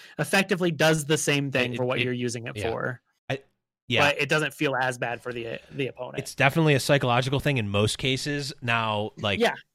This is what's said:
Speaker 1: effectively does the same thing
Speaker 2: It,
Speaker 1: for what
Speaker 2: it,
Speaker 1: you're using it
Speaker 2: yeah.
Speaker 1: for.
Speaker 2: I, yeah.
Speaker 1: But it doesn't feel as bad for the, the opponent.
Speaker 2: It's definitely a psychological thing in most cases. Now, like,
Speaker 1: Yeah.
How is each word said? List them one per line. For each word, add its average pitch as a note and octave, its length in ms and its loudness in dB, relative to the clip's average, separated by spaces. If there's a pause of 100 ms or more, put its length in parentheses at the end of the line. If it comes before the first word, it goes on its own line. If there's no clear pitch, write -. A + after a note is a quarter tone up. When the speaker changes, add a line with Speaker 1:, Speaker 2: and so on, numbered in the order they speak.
(200)
Speaker 1:
effectively F#3 520 2
does D#3 320 4
the D3+ 140 2
same C#3+ 340 0
thing B2+ 220 0
Speaker 2:
It, A#2+ 40 -6
Speaker 1:
for B2+ 80 -2
what B2+ 140 0
Speaker 2:
it, B2+ 60 2
Speaker 1:
you're B2+ 80 -2
using B2 340 -4
it B2+ 80 -12
Speaker 2:
yeah. A2+ 160 -2
Speaker 1:
for. B2+ 300 -6 (280)
Speaker 2:
I, C3+ 120 -4 (480)
yeah. C#3+ 220 4
Speaker 1:
But C#3+ 100 -2
it C#3+ 80 0
doesn't D3+ 240 0
feel D3 220 0
as B2+ 220 0
bad A#2+ 240 -4
for B2 120 -8
the, A#2 260 -8 (120)
the C#3 160 -4
opponent. C3 320 -10
Speaker 2:
It's - 140 -12
definitely C#3+ 420 4
a C3 40 2
psychological C3 600 2
thing C#3+ 160 0
in A2 100 -2
most G2+ 300 2
cases. C#3 640 -4
Now, A2 560 0
like, G#2 220 0
Speaker 1:
Yeah. G#3+ 160 2 (200)